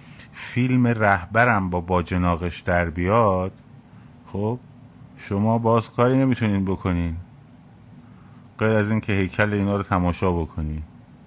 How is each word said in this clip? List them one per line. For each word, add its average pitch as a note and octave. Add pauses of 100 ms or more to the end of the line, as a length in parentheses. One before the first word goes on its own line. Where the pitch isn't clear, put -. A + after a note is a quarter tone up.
(320)
فیلم B2+
رهبرم G#2
با F2
باج F2
ناقش F2
در F2
بیاد، F#2+ (760)
خب، G#2+ (580)
شما A2
باز A2+
کاری B2+
نمیتونین A2+
بکنین F2 (1400)
غیر G#2+
از G#2+
این A2
که G#2+
هیکل G2
اینا G2+
رو G2
تماشا F2+
بکنین. D#2 (440)